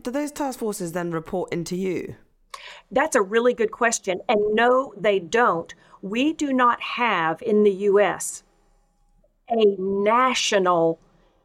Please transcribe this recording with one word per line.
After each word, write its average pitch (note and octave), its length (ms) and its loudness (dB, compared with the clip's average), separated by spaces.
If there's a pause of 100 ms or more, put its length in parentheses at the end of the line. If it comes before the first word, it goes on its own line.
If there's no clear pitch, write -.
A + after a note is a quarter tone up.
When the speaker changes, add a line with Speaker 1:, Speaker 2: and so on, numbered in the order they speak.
Speaker 1:
Do B3 100 -8
those C#4+ 220 -4
task C#4 260 -6
forces G3 340 -6
then F3 180 -4
report E3 420 -6
into E3+ 240 -6
you? F3+ 400 -4 (720)
Speaker 2:
That's D4 240 0
a B3 60 4
really A3+ 320 2
good A3 180 -2
question. G3+ 560 -2
And G#3+ 140 2 (140)
no, B3 420 2
they G3 220 0
don't. F3 560 0 (260)
We A#3+ 320 -2
do D4 200 -4
not B3+ 280 2
have F3 640 -2
in G#3 200 2
the G#3 80 6
U G3 300 2
S - 420 -2 (1080)
a G#3+ 280 2
national G3 1200 0 (460)